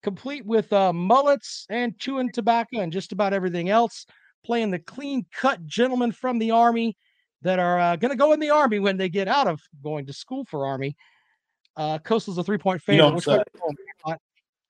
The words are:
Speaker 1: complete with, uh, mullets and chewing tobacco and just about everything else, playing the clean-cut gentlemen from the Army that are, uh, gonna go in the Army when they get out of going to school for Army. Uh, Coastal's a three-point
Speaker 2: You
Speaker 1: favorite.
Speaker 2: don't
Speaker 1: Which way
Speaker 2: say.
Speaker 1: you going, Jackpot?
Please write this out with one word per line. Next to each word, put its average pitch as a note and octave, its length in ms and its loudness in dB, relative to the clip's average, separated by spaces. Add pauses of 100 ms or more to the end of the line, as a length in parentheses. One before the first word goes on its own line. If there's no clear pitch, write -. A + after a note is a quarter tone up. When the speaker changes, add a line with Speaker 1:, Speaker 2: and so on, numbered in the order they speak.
Speaker 1:
complete A#3+ 420 -8
with, A3 280 0
uh, G3 200 4
mullets A#3+ 760 2
and A#3+ 280 -4
chewing C4 340 -4
tobacco A#3 480 0
and E3 120 -4
just F#3 200 -6
about G3 200 0
everything F3+ 360 -2
else, A3 380 0 (380)
playing A#3 260 -2
the F3+ 80 -4
clean-cut B3+ 880 -4
gentlemen A#3+ 460 0
from B3+ 260 -4
the A3+ 120 -2
Army A#3 460 2 (460)
that F#3 160 0
are, F3 200 2
uh, F3 180 2
gonna B3 200 -2
go D4+ 160 4
in D4+ 80 2
the D4 100 -2
Army C4+ 280 4
when G3 180 0
they F#3 120 -2
get F#3+ 200 -2
out C4+ 180 2
of D#3+ 140 -2 (220)
going D3 240 -6
to C#3 60 -14
school C4 340 -10
for C#3 200 -6
Army. C3+ 300 -6 (800)
Uh, D#3 220 -4
Coastal's G3 400 -2
a E3+ 60 -4
three-point F#3+ 360 -2
Speaker 2:
You - 40 -20
Speaker 1:
favorite. D#3 200 6
Speaker 2:
don't D3 120 4
Speaker 1:
Which F3 100 -4
way C#3 100 4
Speaker 2:
say. G#3 80 2 (100)
Speaker 1:
you - 60 -20
going, D#3 160 -6 (100)
Jackpot? - 340 -10 (500)